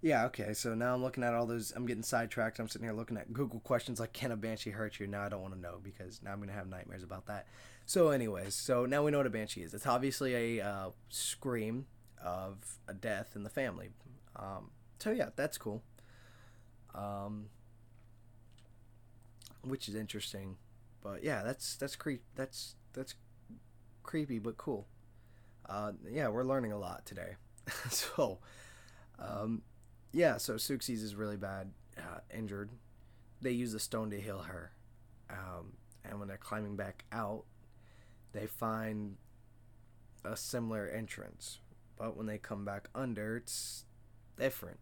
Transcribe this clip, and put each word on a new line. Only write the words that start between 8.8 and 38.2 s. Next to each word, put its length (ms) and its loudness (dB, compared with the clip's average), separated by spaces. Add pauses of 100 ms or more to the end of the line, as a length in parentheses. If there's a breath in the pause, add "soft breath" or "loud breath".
now 180 6
we 80 8
know 60 6
what 100 8
a 40 6
banshee 320 0
is. 100 -6
It's 140 -2
obviously 720 6
a, 80 2
uh, 240 0 (180)
scream 760 0 (360)
of 560 -4 (100)
a 40 -6
death 420 -2
in 100 -4
the 60 -4
family. 400 0 (460)
Um, 360 -6 (260)
so 120 2
yeah, 260 4
that's 200 2
cool. 260 -2 (1120 loud breath)
Um, 520 -2 (2250)
which 260 -2
is 60 -4
interesting. 640 -4 (460)
But 200 -4
yeah, 200 2
that's, 340 -2
that's 200 -2
creep-, 280 -2 (100)
that's, 420 -4 (160)
that's 220 -6 (880)
creepy 360 2
but 180 -2
cool. 300 -2 (800 soft breath)
Uh, 260 0 (180)
yeah, 180 4
we're 160 4
learning 280 4
a 60 0
lot 280 -4
today. 300 -6 (300)
<laughs> 240 -4
So, 480 4 (800 loud breath)
um, 440 0 (500)
yeah, 240 8
so 180 0
Suxie's 480 0
is 120 -2
really 220 0
bad, 360 -4 (260)
uh, 220 -8 (120)
injured. 380 -4 (720 soft breath)
They 100 0
use 220 2
the 80 0
stone 300 0
to 100 -2
heal 180 -2
her. 340 -8 (560)
Um, 440 -6 (320)
and 140 -4
when 100 -4
they're 80 -6
climbing 400 -2
back 340 -4
out, 340 0 (880 loud breath)